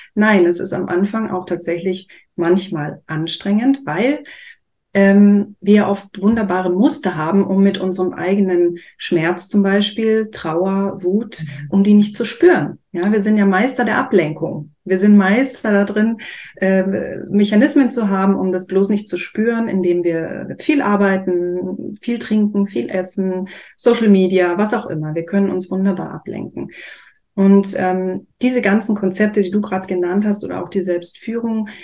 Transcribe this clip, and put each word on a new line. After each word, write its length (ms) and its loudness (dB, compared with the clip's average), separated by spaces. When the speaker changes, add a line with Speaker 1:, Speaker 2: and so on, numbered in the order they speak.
Speaker 1:
Nein, 280 4
es 140 2
ist 140 -4
am 160 -4
Anfang 420 -2
auch 140 -6
tatsächlich 640 -6
manchmal 720 -2
anstrengend, 800 -2
weil, 400 -2
ähm, 680 6
wir 260 4
oft 320 -6
wunderbare 480 0
Muster 480 0
haben, 300 0
um 160 2
mit 160 2
unserem 340 -4
eigenen 640 0
Schmerz 500 -2
zum 140 2
Beispiel, 680 0
Trauer, 720 -4
Wut, 420 -2
Speaker 2:
Mhm. 260 -12
Speaker 1:
um 120 4
die 120 6
nicht 200 4
zu 120 -4
spüren. 520 2
Ja, 180 0
wir 120 2
sind 160 2
ja 80 4
Meister 400 2
der 100 -2
Ablenkung. 760 -2
Wir 140 0
sind 180 8
Meister 560 2
da 120 4
drin, 340 -2
äh, 280 0
Mechanismen 600 4
zu 200 -2
haben, 240 2
um 180 -2
das 140 -4
bloß 240 0
nicht 180 -2
zu 80 -6
spüren, 500 -2
indem 380 0
wir 540 -6
viel 240 0
arbeiten, 1160 -2
viel 200 -4
trinken, 480 0
viel 240 -6
essen, 580 -4
Social 320 2
Media, 480 2
was 160 0
auch 100 -4
immer. 300 -6
Wir 100 -6
können 260 0
uns 200 -6
wunderbar 420 -2
ablenken. 580 -12
Und, 460 4
ähm, 480 -2
diese 180 0
ganzen 340 2
Konzepte, 460 0
die 100 0
du 120 0
gerade 240 -6
genannt 400 -2
hast, 180 -2
oder 180 -8
auch 60 -10
die 160 -4
Selbstführung, 840 -4